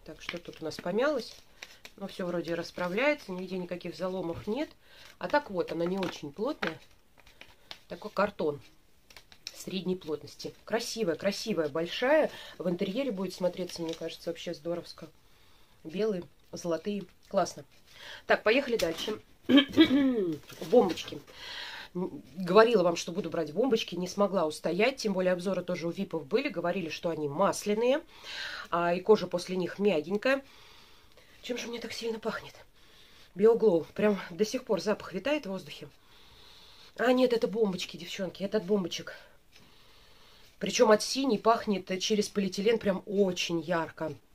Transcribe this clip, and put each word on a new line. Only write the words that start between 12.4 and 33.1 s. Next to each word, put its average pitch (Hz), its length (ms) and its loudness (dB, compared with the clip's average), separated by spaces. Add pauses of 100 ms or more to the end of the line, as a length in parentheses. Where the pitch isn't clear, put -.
В 156 120 -4
интерьере 196 440 -2
будет 185 220 -6
смотреться, 175 480 -4
мне 165 100 -4
кажется, 165 380 -8
вообще 170 240 -8
здоровско. 165 560 -8 (760)
Белые, 185 380 -2 (280)
золотые. 175 540 -4 (240)
Классно. 170 360 0 (600)
Так, - 160 4
поехали 240 360 4
дальше. 185 420 -2 (280)
<clears throat> 254 1200 4
Бомбочки. 196 500 4 (720)
Говорила 185 920 4
вам, 170 100 4
что - 160 -6
буду 165 200 -4
брать 160 220 -2
бомбочки, 220 440 0
не 180 100 -2
смогла 185 400 2
устоять, 190 520 0
тем 214 140 0
более 185 200 2
обзоры 185 300 0
тоже 170 260 -4
у - 20 -2
випов 170 340 -4
были, 240 240 0
говорили, 175 400 -2
что 170 220 -4
они 156 180 -2
масляные, 220 720 2 (720)
а, 170 240 2
и 185 60 -4
кожа 196 260 4
после 180 300 -4
них 180 240 -4
мягенькая. 202 640 2 (1000)
Чем 240 160 -6
же - 80 -8
мне 233 140 -8
так 220 120 -10
сильно 220 280 -4
пахнет? - 340 -6 (800)